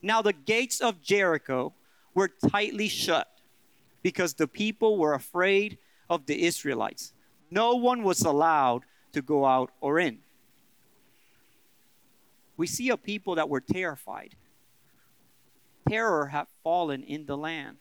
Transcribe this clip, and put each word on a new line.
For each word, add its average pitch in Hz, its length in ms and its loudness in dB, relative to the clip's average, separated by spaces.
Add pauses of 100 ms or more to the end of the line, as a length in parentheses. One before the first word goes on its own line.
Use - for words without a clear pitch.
"Now 214 220 2
the 202 100 2
gates 220 480 -2
of 226 220 -2
Jericho 156 720 0 (420)
were 185 140 2
tightly 208 580 -2
shut - 420 -2 (720)
because 175 320 -2
the 156 140 0
people 214 500 0
were 151 160 2
afraid 196 640 0 (320)
of 160 160 -2
the 147 200 0
Israelites. 135 680 -4 (380)
No 226 240 2
one 247 260 2
was 185 200 2
allowed 143 600 2 (320)
to 147 80 -4
go 139 240 2
out 131 260 2 (100)
or 147 180 0
in." 135 200 -2 (2250)
We 170 120 -2
see 254 220 -4
a 233 80 2
people 202 380 -6
that 156 140 0
were 135 120 -2
terrified. - 760 -6 (1500)
Terror 202 380 2
had 143 200 -6 (140)
fallen 165 420 -2
in 151 220 -10
the 139 120 -6
land. 151 440 -10